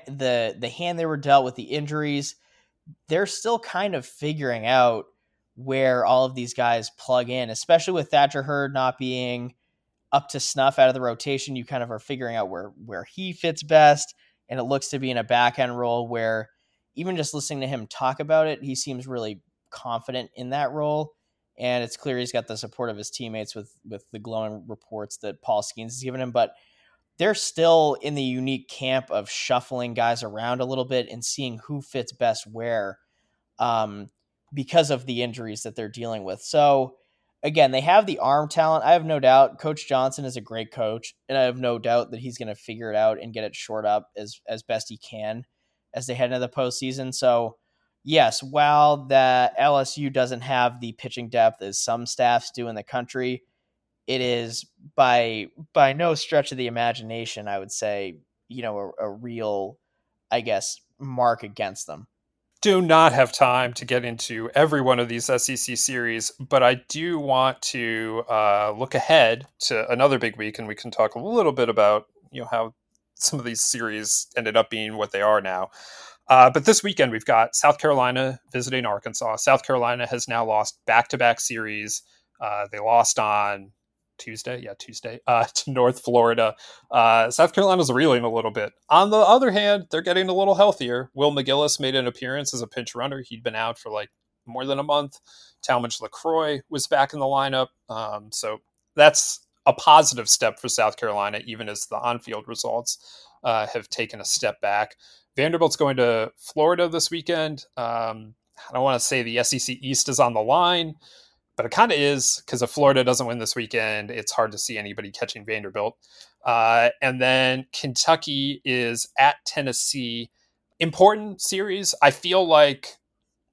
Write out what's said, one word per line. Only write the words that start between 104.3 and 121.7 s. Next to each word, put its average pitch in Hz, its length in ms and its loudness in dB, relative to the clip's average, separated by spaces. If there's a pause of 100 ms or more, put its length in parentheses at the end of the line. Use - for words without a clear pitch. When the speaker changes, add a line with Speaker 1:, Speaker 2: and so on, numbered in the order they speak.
Speaker 2:
back. 104 340 -2 (400)
Vanderbilt's 160 420 0
going 139 200 0
to 117 380 2
Florida 170 540 0
this 160 200 -2
weekend. 160 560 -4 (120)
Um, 113 580 -6 (340)
I - 40 -20
don't 127 100 0
wanna 131 160 2
say 127 240 -2
the 117 140 -4
S 120 160 0
E 127 60 -2
C 127 140 -6
East 131 360 -2
is 127 100 -2
on 120 140 4
the 110 80 -2
line, 165 540 0 (600)
but 113 100 -4
it 117 60 -8
kinda 208 260 4
is, 143 500 0
'cause 120 140 -4
if 117 100 -2
Florida 139 320 4
doesn't 123 240 2
win 120 100 -6
this 113 180 -6
weekend, 110 540 -4
it's 107 220 -8
hard 110 200 0
to 104 60 -12
see 113 200 -6
anybody 101 340 -10
catching 110 340 -10
Vanderbilt. 104 500 -6 (480)
Uh, 117 460 4 (120)
and 131 200 -2
then 131 500 2
Kentucky 139 920 -2
is 120 420 -2 (100)
at 139 180 6 (100)
Tennessee. 123 840 -6 (480)
Important 202 600 4
series. 196 600 -4